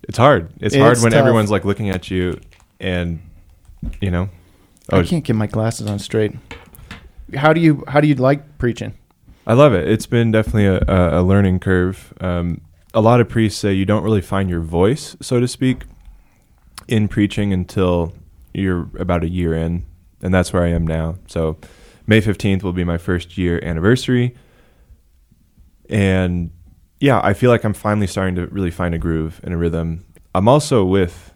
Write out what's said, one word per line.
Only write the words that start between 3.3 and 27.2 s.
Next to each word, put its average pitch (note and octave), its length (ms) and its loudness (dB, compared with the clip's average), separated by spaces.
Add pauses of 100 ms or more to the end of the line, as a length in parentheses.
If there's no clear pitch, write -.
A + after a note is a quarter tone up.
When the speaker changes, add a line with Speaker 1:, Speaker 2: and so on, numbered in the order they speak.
Speaker 1:
you G2 80 -2
know. F2+ 200 -2 (640)
Speaker 2:
I G2 60 2
Speaker 1:
Oh. F2+ 60 4
Speaker 2:
can't D#3+ 200 -2
get A#2 120 0
my A2 120 0
glasses A2 400 -4
on G2+ 120 -4
straight. A2 340 -2 (1000)
How D3+ 180 4
do E3+ 80 2
you, D#3 260 4
how C#3+ 140 2
do D3+ 60 2
you D3 80 4
like C3+ 420 -2
preaching? G#2+ 360 -4 (520)
Speaker 1:
I A2 80 0
love C#3 200 6
it. E2 140 0
It's G#2+ 200 0
been A#2 240 0
definitely G#2+ 340 2
a, F#2+ 220 2
a, F2+ 320 2
a F2+ 40 2
learning F#2+ 360 4
curve. F#2 600 0
Um, F2 420 -4 (340)
a A2+ 60 2
lot A#2+ 200 4
of A2+ 80 0
priests A2 300 0
say G2+ 140 -2
you F#2+ 120 0
don't G#2 180 0
really G#2 180 0
find G2 280 -4
your E2+ 120 -4
voice, F2 600 0
so B2 180 -2
to B2 80 0
speak, B2+ 360 -4 (1040)
in G#2+ 200 0
preaching G2+ 460 -2
until F2 600 -2 (380)
you're F2+ 460 -4
about F2 260 -2
a E2 60 -4
year F2 240 -2
in, E2 320 -4 (380)
and F#2 100 -2
that's F2+ 180 2
where F2+ 120 0
I F2 60 0
am E2+ 180 -2
now. D#2+ 280 -4 (120)
So D#2+ 300 -4 (500)
May A2 120 6
fifteenth G2 440 -2
will F#2 100 -4
be F2+ 100 -2
my E2+ 140 -2
first F2 400 -4
year F2 240 0
anniversary. A#2+ 720 0 (1600)
And F#2 600 0 (500)
yeah, C3+ 240 2